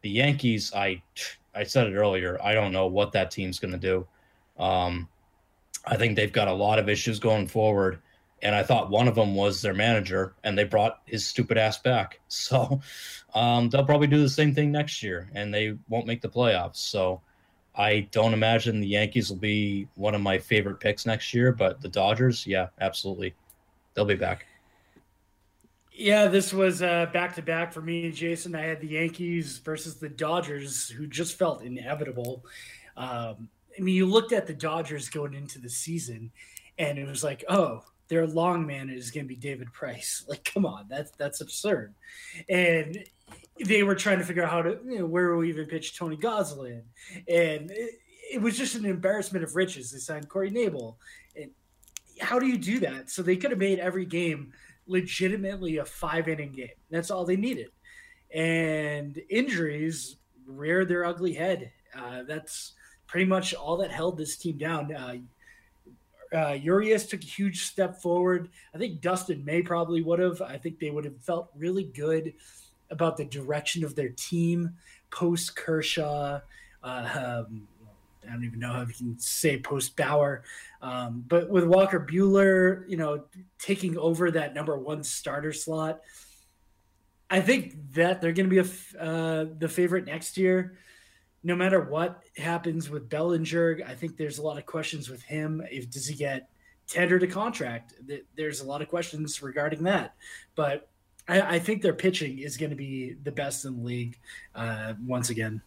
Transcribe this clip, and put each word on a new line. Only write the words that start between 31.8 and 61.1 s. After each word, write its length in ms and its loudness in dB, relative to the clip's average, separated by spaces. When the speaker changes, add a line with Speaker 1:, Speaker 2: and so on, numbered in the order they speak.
Speaker 2:
Um, 520 -8
I 40 -6
mean, 140 2
you 100 6
looked 280 6
at 140 2
the 60 -8
Dodgers 560 -4
going 240 -6
into 260 -14
the 100 -14
season, 600 -8
and 220 -2
it 80 -8
was 160 -6
like, 260 -4
"Oh, 340 2
their 180 2
long 400 2
man 220 -8
is 200 -10
gonna 160 -8
be 100 -12
David 380 -10
Price." 520 -8
<laughs> 40 -20
Like, 140 -10
come 220 0
on, 220 -6
that's, 240 -8
that's 300 -6
absurd. 540 -4
And 560 2
they 200 4
were 120 4
trying 220 2
to 80 -2
figure 180 0
out 60 0
how 140 2
to, 220 0
you 140 -6
know, 60 -2
where 260 2
will 80 2
we 100 2
even 180 -6
pitch 300 -8
Tony 200 -6
Gonsolin? 640 -4
And 440 2
it, 280 -8
it 80 -2
was 160 0
just 180 -2
an 100 -4
embarrassment 580 0
of 120 -6
riches. 360 -2
They 80 -14
signed 280 -10
Corey 220 -2
Knebel. 460 -2
And 160 -16
how 200 0
do 80 2
you 100 2
do 220 -2
that? 320 -4
So 100 -6
they 160 4
could 140 0
have 80 -2
made 200 2
every 260 -2
game 480 -4
legitimately 880 -2
a 80 -4
five-inning 680 -4
game. 180 -14
That's 220 -4
all 140 -2
they 120 2
needed. 320 -4
And 960 -2
injuries 880 -2
reared 440 0
their 160 2
ugly 280 -2